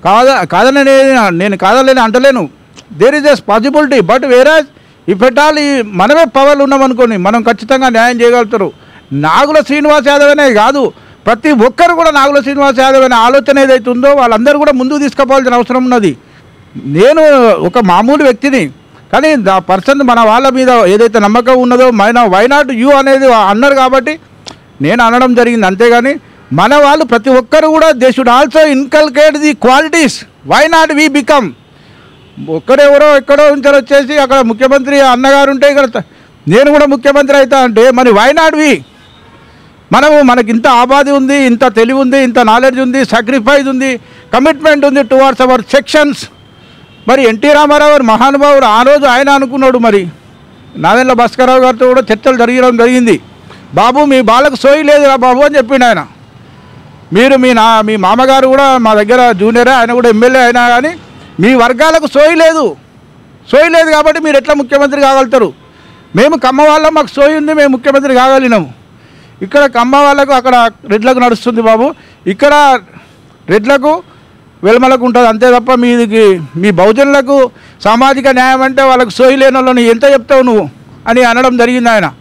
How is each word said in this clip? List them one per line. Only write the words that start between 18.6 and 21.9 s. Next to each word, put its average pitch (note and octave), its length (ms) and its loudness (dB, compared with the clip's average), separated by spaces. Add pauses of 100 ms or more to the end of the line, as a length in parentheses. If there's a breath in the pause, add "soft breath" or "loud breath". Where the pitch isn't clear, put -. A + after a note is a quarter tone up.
కానీ D4+ 200 0
the F#3+ 260 0
person A3+ 440 -2
మన A#3+ 160 0
వాళ్ళ A#3 300 2
మీద B3+ 200 -2
ఏదైతే A3 500 2
నమ్మకం A#3 400 0
ఉన్నదో, B3 300 2
మైన-, A#3 380 0